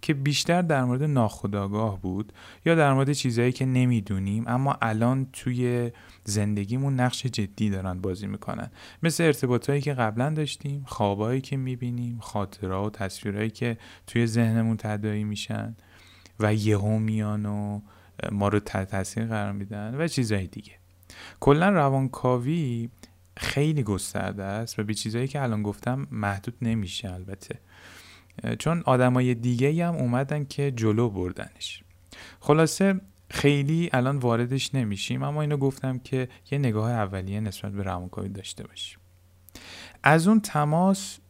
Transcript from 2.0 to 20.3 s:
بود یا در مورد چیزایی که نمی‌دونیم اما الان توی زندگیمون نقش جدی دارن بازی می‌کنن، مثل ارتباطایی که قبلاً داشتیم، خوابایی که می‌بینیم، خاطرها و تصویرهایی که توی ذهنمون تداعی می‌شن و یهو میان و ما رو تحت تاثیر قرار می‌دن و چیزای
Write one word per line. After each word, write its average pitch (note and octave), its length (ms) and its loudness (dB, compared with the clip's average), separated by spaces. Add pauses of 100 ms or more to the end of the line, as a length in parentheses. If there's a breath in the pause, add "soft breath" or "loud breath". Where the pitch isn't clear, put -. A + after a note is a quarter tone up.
بود F#2+ 320 -4 (340 loud breath)
یا E3 80 6
در D3 180 6
مورد C3+ 200 4
چیزایی B2 400 2
که C3 140 -2
نمی‌دونیم A2+ 800 2
اما B2+ 360 0
الان A#2 500 2
توی B2 580 -2 (340 loud breath)
زندگیمون G#2 760 0
نقش B2 260 0
جدی G#2+ 440 -2
دارن F#2 300 -2
بازی F#2+ 260 -4
می‌کنن، - 440 -6 (320 loud breath)
مثل E3 220 2
ارتباطایی C#3 560 2
که C#3+ 140 -2
قبلاً A#2+ 360 0
داشتیم، C#3+ 560 -4
خوابایی G#2+ 540 0
که C3+ 160 -6
می‌بینیم، A#2+ 640 -4
خاطرها G2 640 -4
و G#2+ 60 -2
تصویرهایی G#2 600 -4
که A#2 280 -4 (280 loud breath)
توی A#2 200 2
ذهنمون A2+ 500 2
تداعی G#2+ 480 -2
می‌شن G#2+ 500 -6 (680 loud breath)
و G#2+ 140 4
یهو G#2+ 440 2
میان G#2+ 480 0
و G#2 340 -4 (520 loud breath)
ما G2+ 160 2
رو G2+ 120 4
تحت G2 300 -4
تاثیر G2+ 340 -4
قرار G#2 280 -4
می‌دن G#2 420 -8
و D#3 140 -2
چیزای G#2+ 380 0